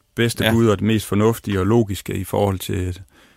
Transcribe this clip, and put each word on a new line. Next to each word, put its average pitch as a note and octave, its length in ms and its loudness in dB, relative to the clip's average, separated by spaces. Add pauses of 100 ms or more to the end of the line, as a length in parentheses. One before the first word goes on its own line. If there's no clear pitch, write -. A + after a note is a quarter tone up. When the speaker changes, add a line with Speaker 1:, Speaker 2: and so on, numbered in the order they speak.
(160)
Speaker 1:
bedste A#2 300 0
Speaker 2:
Ja. B2 60 2
Speaker 1:
bud, A#2 160 4
og G2+ 120 2
det G2 80 -2
mest G#2+ 180 0
fornuftige G#2 540 0
og F#2 80 0
logiske G#2 500 0
i F#2+ 60 -4
forhold G2+ 360 0
til, F#2 420 -6 (360)